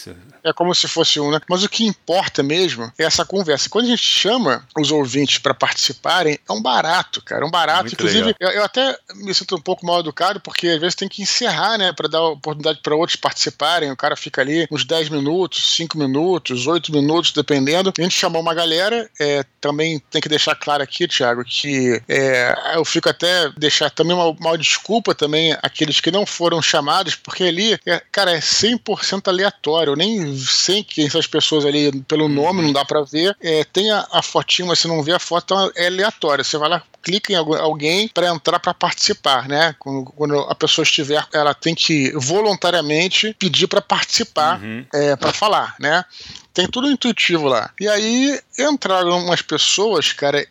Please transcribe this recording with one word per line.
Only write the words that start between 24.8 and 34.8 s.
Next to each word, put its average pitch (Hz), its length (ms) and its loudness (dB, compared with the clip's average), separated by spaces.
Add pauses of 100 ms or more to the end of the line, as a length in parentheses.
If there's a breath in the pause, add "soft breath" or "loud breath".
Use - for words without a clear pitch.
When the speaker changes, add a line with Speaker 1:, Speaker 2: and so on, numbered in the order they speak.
Speaker 2:
também 156 480 0
àqueles - 380 0
que 165 100 0
não 196 140 2
foram 170 380 0
chamados, 156 520 0
porque - 300 -6
ali, 180 400 2
é, 175 260 -2
cara, 190 220 2
é 160 80 0
cem 226 380 2
por 202 260 -4
cento 196 240 -2
aleatório. 165 640 0
Eu 139 40 0
nem 185 320 0 (100)
sei 180 460 0
quem 151 260 -2
são 165 80 0
as 151 80 -2
pessoas 151 400 0
ali 147 240 2 (120)
pelo 156 260 0
Speaker 1:
Uhum. - 0 -
Speaker 2:
nome, 156 340 0
não 147 100 2
dá 139 120 0
pra 151 180 0
ver. 156 380 -2
É, 156 240 0
tem 208 260 0
a, 202 220 0
a 165 100 2
fotinho, - 460 0
mas 165 100 2
você 165 100 0